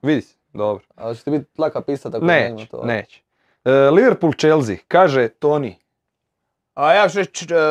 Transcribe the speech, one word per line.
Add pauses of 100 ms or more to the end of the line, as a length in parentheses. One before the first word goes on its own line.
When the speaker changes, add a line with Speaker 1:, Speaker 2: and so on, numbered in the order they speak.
Speaker 1:
Vidi
se, (180)
dobro. (100)
Speaker 2:
A
hoće
ti
bit
tlaka
pisat
ako
Speaker 1:
Neće,
Speaker 2:
nema
to?
Speaker 1:
neće. (420)
E, (200)
Liverpool,
Chelsea, (120)
kaže
Toni. (960)
Speaker 3:
A
ja
ću
reći,
e, (140)